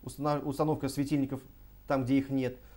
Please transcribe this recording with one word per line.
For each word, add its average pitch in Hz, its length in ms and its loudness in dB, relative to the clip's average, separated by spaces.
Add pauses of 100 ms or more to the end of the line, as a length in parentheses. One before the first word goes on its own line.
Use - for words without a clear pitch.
устана-, 143 420 -2
установка 151 440 0
светильников 139 520 0 (460)
там, 135 180 2
где 135 140 4
их 135 120 0
нет. 131 280 0 (180)